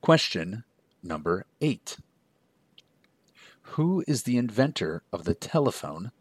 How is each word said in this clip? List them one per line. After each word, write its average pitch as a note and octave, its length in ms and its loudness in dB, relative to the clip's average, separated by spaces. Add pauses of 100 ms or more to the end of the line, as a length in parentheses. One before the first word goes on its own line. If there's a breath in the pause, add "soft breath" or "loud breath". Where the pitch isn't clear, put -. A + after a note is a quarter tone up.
Question G#2+ 640 2 (400)
number E2+ 420 -2 (140)
eight. - 380 -2 (1700 loud breath)
Who E3+ 360 2
is C#3 160 0
the B2 140 0
inventor A#2+ 680 0 (100)
of F2+ 120 -6
the A2 100 0
telephone G#2+ 880 -2